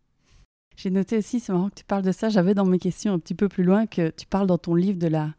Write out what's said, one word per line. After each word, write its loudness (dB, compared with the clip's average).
J'ai -8
noté 0
aussi, -2
c'est -4
marrant 0
que -10
tu -20
parles -2
de 2
ça, -4
j'avais 4
dans 2
mes 2
questions -2
un 0
petit -8
peu 0
plus -2
loin 4
que -2
tu -12
parles 0
dans 4
ton -2
livre 0
de 0
la -2